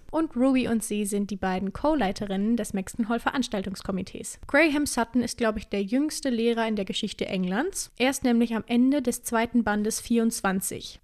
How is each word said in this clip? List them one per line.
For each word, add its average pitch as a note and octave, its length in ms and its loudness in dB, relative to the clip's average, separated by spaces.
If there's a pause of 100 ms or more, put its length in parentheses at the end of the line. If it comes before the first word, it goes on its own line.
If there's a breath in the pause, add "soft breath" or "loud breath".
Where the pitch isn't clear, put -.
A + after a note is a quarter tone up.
(120)
Und D#4+ 240 -2
Ruby B3+ 320 4
und A3 160 0
sie G#3 220 -2
sind G3+ 260 -2
die G3 60 -4
beiden F#3 340 -2
Co-Leiterinnen G#3 840 0
des G3+ 160 -4
Maxton G3+ 340 -4
Hall A#3 140 0
Veranstaltungskomitees. F#3+ 1300 -4
Graham D4 380 4
Sutton A#3+ 360 0
ist, - 160 -6
glaub A3 180 0
ich, - 140 -8
der G3+ 120 -2
jüngste C#4 480 0
Lehrer A3+ 380 2
in A3 80 0
der G3+ 80 -2
Geschichte - 420 -4
Englands. G3 720 -2
Er B3+ 120 4
ist C4+ 160 -2
nämlich A#3 280 4
am A3 140 -2
Ende C4 340 4
des A#3+ 220 -2
zweiten A#3 400 2
Bandes G#3 380 0
vierundzwanzig. A3+ 1040 0